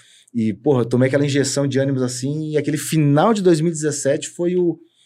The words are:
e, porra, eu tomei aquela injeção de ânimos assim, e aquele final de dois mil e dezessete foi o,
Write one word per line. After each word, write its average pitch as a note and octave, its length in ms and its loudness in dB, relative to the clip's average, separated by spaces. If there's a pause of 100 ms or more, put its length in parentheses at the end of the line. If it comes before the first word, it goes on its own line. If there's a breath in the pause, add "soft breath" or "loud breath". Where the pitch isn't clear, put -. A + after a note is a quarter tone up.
(320 loud breath)
e, A2 220 -2
porra, B2+ 280 2
eu A2+ 40 -2
tomei B2+ 220 2
aquela C#3+ 180 0
injeção C#3 420 0
de B2 120 -2
ânimos C3+ 240 0
assim, C#3 480 -6
e D3+ 60 -2
aquele D3 200 -2
final D#3 560 2
de G#3 80 -2
dois F3 180 4
mil E3 100 0
e E3 40 -2
dezessete D3 560 -4
foi F3 260 -4
o, F3 220 0 (280 soft breath)